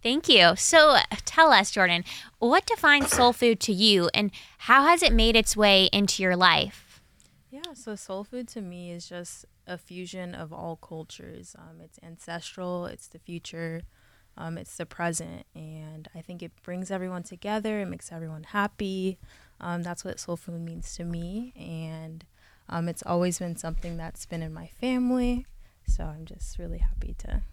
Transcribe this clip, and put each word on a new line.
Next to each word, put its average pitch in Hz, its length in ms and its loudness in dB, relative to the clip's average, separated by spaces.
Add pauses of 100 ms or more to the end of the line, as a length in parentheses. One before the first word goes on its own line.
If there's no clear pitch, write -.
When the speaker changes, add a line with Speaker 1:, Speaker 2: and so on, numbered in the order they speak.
Speaker 1:
Thank 262 260 -2
you. 175 280 8
So, 311 340 6
uh, 240 120 6 (220)
tell 320 260 6
us, 202 200 6
Jordan, 175 340 2 (340)
what 269 280 4
defines 285 440 4
soul 247 220 4
food 226 280 2
to - 120 -2
you, 190 400 4
and 202 180 0 (280)
how 269 280 6
has 349 160 6
it 302 100 6
made 226 220 4
its 220 220 2
way 196 300 6
into 196 360 2
your 185 140 2
life? 175 640 2 (500)
Speaker 2:
Yeah, 311 240 -16
so 214 220 -14
soul 196 280 -12
food 247 240 -14
to - 120 -14
me 175 320 -14
is 175 160 -14
just 175 380 -16 (200)
a 180 120 -12
fusion 180 560 -14
of 160 180 -14
all 165 240 -12
cultures. - 840 -18
Um, 165 240 -20
it's 160 200 -20
ancestral, 170 840 -10
it's - 220 -16
the 160 100 -20
future, 165 640 -12 (540)
um, 165 220 -10
it's - 180 -18
the 170 100 -10
present, 165 680 -8
and 156 600 -16
I 165 60 -16
think 175 220 -16
it 170 100 -16 (100)
brings 185 280 -10
everyone 185 320 -6
together, 208 580 -6
it 196 60 -6
makes 175 260 -12
everyone 160 320 -12
happy. 190 760 -4 (420)
Um, 175 220 -6
that's 175 220 -8
what - 160 -10
soul 175 160 -8
food 170 240 -12
means 165 340 -12
to 170 100 -12
me, 175 520 -8
and, 160 680 -12 (440)
um, 170 200 -4
it's 170 160 -10
always 175 360 0
been 170 160 -8
something 165 400 -6
that's 165 300 -12
been 165 160 -10
in 160 120 -10
my 165 140 -16 (120)
family, 247 640 0 (440)
so - 160 2
I'm 156 200 -12
just - 320 -12
really 170 220 -8
happy - 400 -2
to - 240 -4 (100)